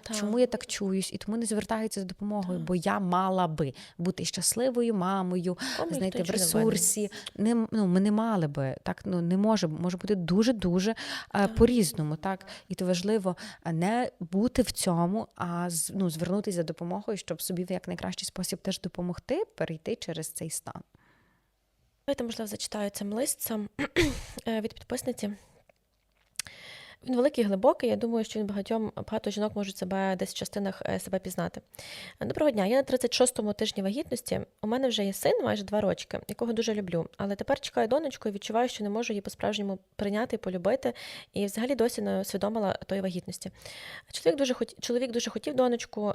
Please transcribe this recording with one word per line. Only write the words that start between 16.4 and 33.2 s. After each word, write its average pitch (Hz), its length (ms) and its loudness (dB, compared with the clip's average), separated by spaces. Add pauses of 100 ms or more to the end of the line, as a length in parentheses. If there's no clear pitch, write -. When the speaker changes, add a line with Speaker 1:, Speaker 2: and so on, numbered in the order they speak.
Speaker 2:
за 175 80 2
допомогою, 180 540 -4
щоб - 240 -6
собі 180 220 -2
в 180 80 -6
якнайкращий 180 540 -6
спосіб - 340 -4
теж - 220 -4
допомогти 180 640 -4 (140)
перейти 160 380 -4
через 160 360 -8
цей 170 180 -8
стан. - 320 -8 (1300)
Speaker 1:
Давайте, 277 160 0
можливо, 226 240 -6
зачитаю 208 420 -4
цим 202 240 -6
лист 247 280 -2
сам, 214 280 -4 (380)
<clears throat> - 400 -8
е, 226 140 0
від 226 120 -6
підписниці. 240 600 -6 (1700)
Він 254 80 2
великий, 247 280 6
глибокий, 214 460 4
я 214 60 4
думаю, 226 300 0
що - 140 -4
він 208 80 0
багатьом, 208 480 -2
багато - 360 -4
жінок 208 240 -2
можуть 202 220 -4
себе 190 380 0
десь 185 160 -4
в - 20 -12
частинах, 196 520 -4
е, 190 140 -2
себе 190 200 -4
пізнати. 180 420 -4 (600)
Доброго 294 300 2
дня, 208 140 4
я 220 100 4
на 277 80 6
тридцять 247 300 0
шостому 226 400 2